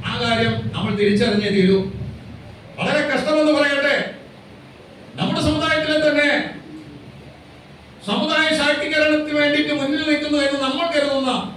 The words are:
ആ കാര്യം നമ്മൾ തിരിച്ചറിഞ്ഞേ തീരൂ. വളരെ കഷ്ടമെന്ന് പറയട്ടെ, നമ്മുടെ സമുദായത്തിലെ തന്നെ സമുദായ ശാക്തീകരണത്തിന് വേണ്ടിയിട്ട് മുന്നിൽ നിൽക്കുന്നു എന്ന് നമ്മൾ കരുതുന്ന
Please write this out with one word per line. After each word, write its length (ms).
ആ 140
കാര്യം 520
നമ്മൾ 220
തിരിച്ചറിഞ്ഞേ 540
തീരൂ. 420
വളരെ 220
കഷ്ടമെന്ന് 500
പറയട്ടെ, 600
നമ്മുടെ 260
സമുദായത്തിലെ 680
തന്നെ 440
സമുദായ 500
ശാക്തീകരണത്തിന് 840
വേണ്ടിയിട്ട് 340
മുന്നിൽ 360
നിൽക്കുന്നു 280
എന്ന് 220
നമ്മൾ 280
കരുതുന്ന 420